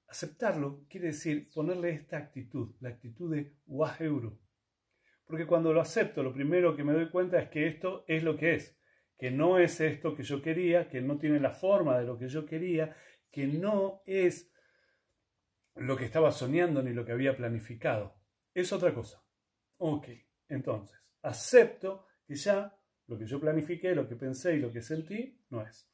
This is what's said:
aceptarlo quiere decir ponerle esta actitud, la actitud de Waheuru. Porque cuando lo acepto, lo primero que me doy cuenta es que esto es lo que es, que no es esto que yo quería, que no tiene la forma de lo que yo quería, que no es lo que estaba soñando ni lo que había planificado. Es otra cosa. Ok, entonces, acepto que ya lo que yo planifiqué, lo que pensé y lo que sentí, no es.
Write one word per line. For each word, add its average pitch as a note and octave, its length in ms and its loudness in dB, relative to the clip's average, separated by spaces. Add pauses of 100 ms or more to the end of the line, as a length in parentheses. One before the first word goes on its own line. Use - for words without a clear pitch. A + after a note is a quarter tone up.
aceptarlo D3+ 840 -4
quiere F3+ 180 -6
decir D3+ 460 -4
ponerle E3+ 380 -2
esta D#3 260 -8
actitud, B2 640 -10
la B2 80 -10
actitud B2+ 440 -8
de D3 220 -6 (100)
Waheuru. D3 760 -4 (840)
Porque D#3+ 220 -6
cuando E3 240 4
lo E3 80 4
acepto, E3 420 0
lo B2+ 120 -2
primero D#3 420 4
que C#3 80 -4
me C#3+ 80 2
doy D#3+ 180 2
cuenta F3+ 300 2
es - 100 -2
que D#3 180 0
esto F#3 400 -6
es D#3+ 160 0
lo D#3+ 120 2
que D#3+ 200 2
es, - 220 -8 (400)
que B2+ 140 -4
no E3+ 280 6
es E3+ 200 4
esto D#3 340 0
que D3 100 -8
yo C#3+ 180 -4
quería, E3 480 2
que B2+ 120 -6
no C#3+ 160 -2
tiene D3+ 220 2
la C3+ 120 2
forma F#3 460 4
de B2 80 0
lo B2 120 -4
que B2+ 100 -6
yo D3+ 180 -6
quería, D#3 520 -2 (340)
que C#3 160 -2
no G3 580 0
es F#3+ 460 0 (1200)
lo B2+ 200 -2
que C3 80 -4
estaba D3+ 280 4
soñando C#3+ 520 2
ni B2 80 -2
lo A#2 140 -4
que A#2 80 -6
había C3 240 0
planificado. A#2 840 -4 (320)
Es F3+ 200 -2
otra F3 200 0
cosa. - 300 -10 (540)
Ok, D3+ 300 -2 (420)
entonces, A#2+ 480 -6 (240)
acepto - 880 4 (180)
que C#3+ 100 -12
ya G3+ 420 0 (300)
lo A#2 100 -8
que A2 80 -10
yo C3+ 140 -6
planifiqué, D#3+ 560 -2
lo B2+ 120 -2
que A#2+ 80 -12
pensé C3 400 -2
y D3+ 40 0
lo A#2+ 120 -2
que A2+ 100 -8
sentí, F#3+ 680 -8
no A2 160 -8
es. - 280 -20